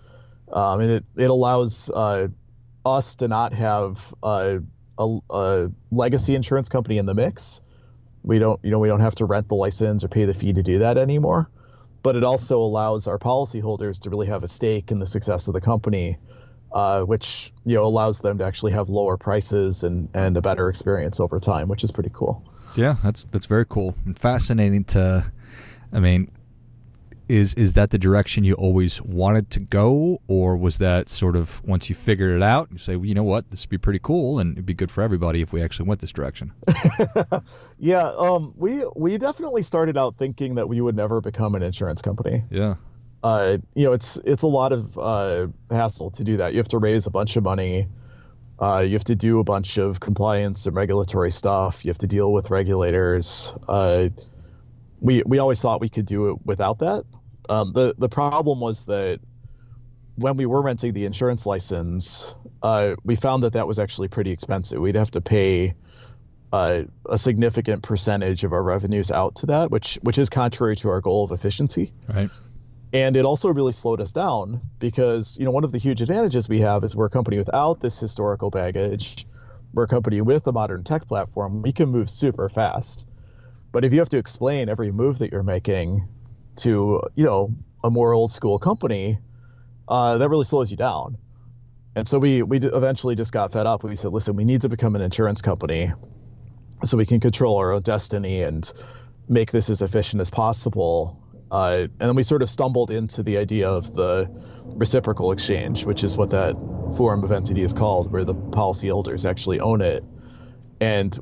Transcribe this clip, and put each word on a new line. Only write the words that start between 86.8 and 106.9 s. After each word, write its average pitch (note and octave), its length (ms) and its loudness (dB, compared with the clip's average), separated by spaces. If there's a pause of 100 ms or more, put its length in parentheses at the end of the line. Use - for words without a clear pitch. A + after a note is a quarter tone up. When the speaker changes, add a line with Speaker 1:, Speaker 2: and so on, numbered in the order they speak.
Speaker 1:
you D3+ 100 2
know, G#2 300 2 (280)
a A#2 80 2
more A#2 220 4
old A2+ 200 2
school G2+ 260 0
company, A2 600 0 (720)
uh, A#2+ 300 2
that C#3+ 100 4
really D3 160 2
slows B2+ 260 0
you G#2 60 -10
down. A2+ 400 -4 (800)
And A2 120 -4
so C#3 120 2
we, C3+ 240 4
we C3+ 160 2
d-, B2+ 120 0
eventually B2+ 440 0
just A2 180 -4
got G2 200 -2
fed G#2+ 140 0
up. A2 160 0
We G#2+ 120 -8
said, F#2+ 180 -6
"Listen, G#2 240 -2
we G#2 80 0
need B2 180 4
to C3+ 60 0
become A2+ 260 0
an G2+ 60 -2
insurance G2+ 400 0
company E2+ 520 -2 (920)
so A#2+ 140 2
we A2 80 4
can A#2 140 4
control A2+ 380 2
our F#2 140 2
own G2+ 100 0
destiny G2 600 -2
and D#2+ 280 -4 (580)
make A#2 240 2
this A2+ 180 2
as G2+ 100 0
efficient G2+ 400 0
as F2+ 80 -2
possible." F#2 920 -2 (280)
Uh, F2+ 380 0
and - 100 -12
then A#2+ 180 2
we C3 80 4
sort D3 180 2
of A#2 80 -2
stumbled B2 400 0
into A2 320 -4
the G2+ 160 0
idea G2+ 320 0
of F2 240 -4
the F#2 340 0 (380)
reciprocal G#2+ 640 0
exchange, - 540 -2
which G2+ 180 -2
is F#2+ 140 -2
what G2+ 120 2
that F#2+ 240 0 (420)